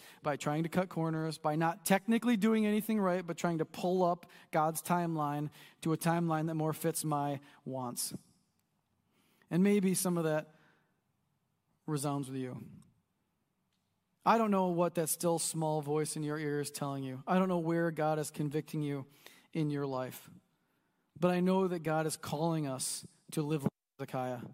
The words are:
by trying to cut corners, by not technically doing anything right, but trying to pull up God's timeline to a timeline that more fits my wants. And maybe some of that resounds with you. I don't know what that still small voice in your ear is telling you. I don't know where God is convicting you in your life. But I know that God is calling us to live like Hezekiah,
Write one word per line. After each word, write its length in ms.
by 140
trying 280
to 60
cut 200
corners, 480
by 180
not 300
technically 500
doing 300
anything 340
right, 260
but 120
trying 220
to 60
pull 380
up 220
God's 300
timeline 680
to 120
a 40
timeline 500
that 80
more 180
fits 320
my 340
wants. 500
And 140
maybe 300
some 240
of 80
that 280
resounds 440
with 100
you. 240
I 120
don't 140
know 160
what 280
that 140
still 300
small 420
voice 340
in 80
your 160
ear 200
is 120
telling 320
you. 240
I 120
don't 100
know 100
where 320
God 280
is 120
convicting 500
you 240
in 160
your 160
life. 440
But 120
I 80
know 280
that 160
God 240
is 100
calling 500
us 380
to 120
live 200
like 80
Hezekiah, 420